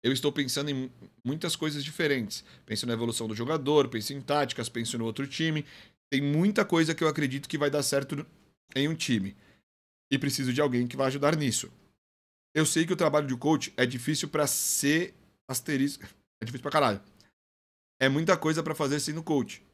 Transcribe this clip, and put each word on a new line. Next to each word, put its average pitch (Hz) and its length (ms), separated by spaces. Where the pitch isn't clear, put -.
Eu 127 120
estou 135 180
pensando 143 400
em 131 200
muitas 160 320
coisas 147 260
diferentes. 143 640
Penso 113 220
na 120 60
evolução 117 340
do 110 80
jogador, 139 540
penso 117 260
em 139 60
táticas, 139 480
penso 117 280
no 113 80
outro 113 220
time. 156 400
Tem 139 140
muita 175 420
coisa 165 300
que - 80
eu 160 60
acredito 139 400
que 156 100
vai 143 100
dar 143 140
certo 139 420
em 139 100
um 160 80
time. 101 420
E 135 80
preciso 131 340
de 127 80
alguém 123 260
que 123 100
vá 135 100
ajudar 143 300
nisso. 139 320
Eu 156 100
sei 160 220
que 180 60
o 170 40
trabalho 151 300
de 127 100
coach 139 400
é 127 80
difícil 135 440
pra 151 180
ser - 680
asterisco. 139 540
É - 40
difícil 120 180
pra 139 80
caralho. 120 300
É 131 80
muita 165 280
coisa 160 260
pra 156 120
fazer 143 260
sendo 151 220
coach. 143 400